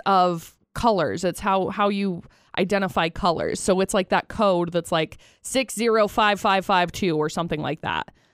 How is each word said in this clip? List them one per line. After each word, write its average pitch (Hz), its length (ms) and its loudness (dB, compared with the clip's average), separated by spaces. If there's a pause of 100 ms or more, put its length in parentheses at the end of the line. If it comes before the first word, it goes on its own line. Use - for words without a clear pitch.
of 180 480 2 (220)
colors. 175 480 0
It's 175 160 -2
how, 196 300 0
how 202 200 0
you 196 320 -4 (380)
identify 185 500 0
colors. 170 500 -2
So 185 220 2
it's, 190 140 -2
like, 185 140 0
that - 180 0
code 175 440 0
that's, 170 200 -4
like, 160 260 -2 (240)
six - 320 -2
zero 220 340 2
five 208 320 2
five 196 240 2
five 180 280 2
two 170 260 -2
or 151 120 0
something 165 300 -4
like 147 220 -6
that. - 320 -6 (200)